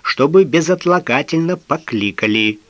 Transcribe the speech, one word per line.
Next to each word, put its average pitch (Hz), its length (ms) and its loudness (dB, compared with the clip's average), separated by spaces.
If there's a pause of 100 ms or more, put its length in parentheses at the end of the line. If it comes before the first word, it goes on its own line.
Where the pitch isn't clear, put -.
чтобы 160 420 2
безотлагательно 165 1120 0
покликали. 107 1040 -2 (100)